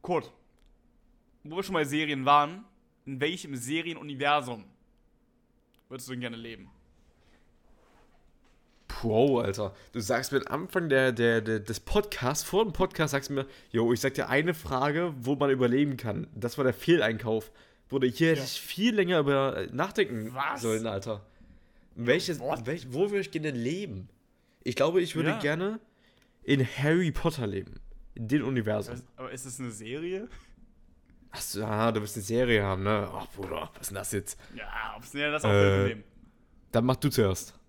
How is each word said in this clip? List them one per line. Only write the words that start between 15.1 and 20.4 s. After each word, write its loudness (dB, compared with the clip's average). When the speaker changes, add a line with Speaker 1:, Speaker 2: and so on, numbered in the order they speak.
Speaker 2:
wo 0
man 4
überleben 4
kann. -6
Das -6
war 0
der 4
Fehleinkauf. 0
Bruder, 2
hier 4
hätte 4
Speaker 1:
Ja. -4
Speaker 2:
ich -6
viel -2
länger 2
über, 2
äh, -4
nachdenken -2
Speaker 1:
Was? -4